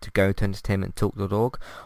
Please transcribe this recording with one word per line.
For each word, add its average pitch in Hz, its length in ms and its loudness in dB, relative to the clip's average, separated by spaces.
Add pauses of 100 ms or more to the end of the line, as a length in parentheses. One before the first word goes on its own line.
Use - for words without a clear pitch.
to - 100 -10
go 98 220 4
to - 120 2
entertainment 98 520 -2
talk 104 200 0
dot 98 160 -2
org 113 240 2 (300)